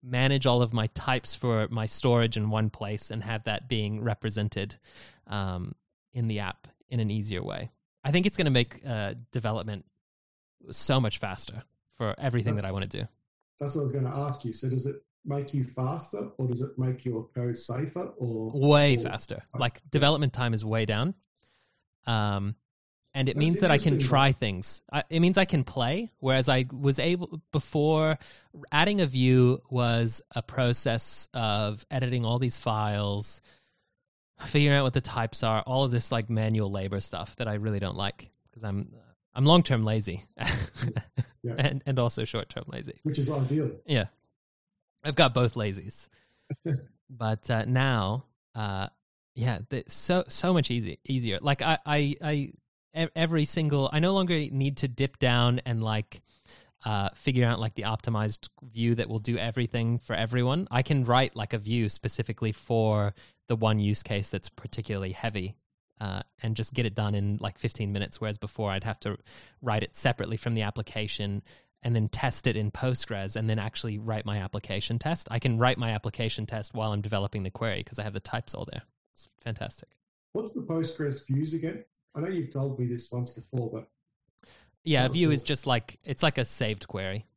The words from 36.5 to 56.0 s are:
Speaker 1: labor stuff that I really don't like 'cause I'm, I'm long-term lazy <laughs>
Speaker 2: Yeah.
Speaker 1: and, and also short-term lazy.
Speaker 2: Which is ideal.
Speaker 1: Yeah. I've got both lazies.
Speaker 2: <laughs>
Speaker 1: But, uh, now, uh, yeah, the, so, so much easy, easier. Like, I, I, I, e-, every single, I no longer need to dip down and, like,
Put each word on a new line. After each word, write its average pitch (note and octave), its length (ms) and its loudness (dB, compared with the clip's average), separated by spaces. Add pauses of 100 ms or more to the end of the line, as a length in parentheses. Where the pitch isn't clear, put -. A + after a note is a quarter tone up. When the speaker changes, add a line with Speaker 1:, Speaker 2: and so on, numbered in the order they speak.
Speaker 1:
labor G2 300 -4
stuff - 360 -8
that A#2 120 -4
I G#2 60 -2
really G#2 260 -2
don't F#2 160 -4
like G2+ 320 -4 (240)
'cause A2 120 -18
I'm, G2+ 260 -4 (440)
I'm C3 100 2
long-term D3 400 6
lazy G#2 400 -2 (120)
<laughs> - 1080 -4
Speaker 2:
Yeah. A#2+ 160 -4
Speaker 1:
and, C3+ 280 0
and C3 120 0
also A#2 260 2
short-term - 440 -6
lazy. - 340 -10
Speaker 2:
Which D3 160 -2
is C3+ 120 0
ideal. C#3 400 0 (160)
Speaker 1:
Yeah. B2+ 200 2 (960)
I've D3 120 -2
got C3+ 180 8
both B2 200 4
lazies. G2+ 540 -6 (560)
Speaker 2:
<laughs> - 40 -4 (460)
Speaker 1:
But, A2+ 360 -2
uh, A2+ 160 2
now, B2 580 2 (300)
uh, G2+ 340 -4 (460)
yeah, A2+ 240 -2 (100)
the, B2+ 180 -6
so, - 420 0
so - 260 0
much E3 160 4
easy, A2+ 340 -4
easier. A#2 380 -2
Like, C#3 180 2
I, D#3+ 240 2
I, D3 380 2
I, D3+ 100 -2 (640)
e-, D#3+ 180 0
every D#3+ 300 2
single, D3 480 2
I D3+ 80 2
no F#3 140 4
longer F#3 200 2
need C3+ 440 0
to C#3 100 0
dip C3+ 300 -2
down B2 480 4
and, A#2 180 -2
like, G#2+ 360 -4 (640)